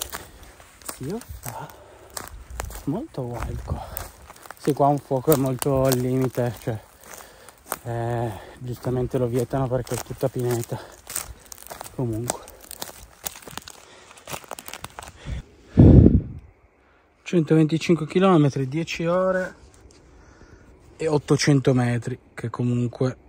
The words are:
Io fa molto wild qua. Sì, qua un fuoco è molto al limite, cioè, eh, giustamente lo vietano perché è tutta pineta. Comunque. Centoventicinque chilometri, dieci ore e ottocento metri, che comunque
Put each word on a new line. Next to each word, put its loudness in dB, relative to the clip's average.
Io -6
fa -12
molto -4
wild -8
qua. -6
Sì, 0
qua 4
un 4
fuoco 0
è 4
molto 0
al 2
limite, 0
cioè, -6
eh, -4
giustamente -4
lo 0
vietano -2
perché -4
è -4
tutta -4
pineta. -6
Comunque. -4
Centoventicinque 2
chilometri, 6
dieci -4
ore 0
e -4
ottocento 4
metri, 0
che -8
comunque -2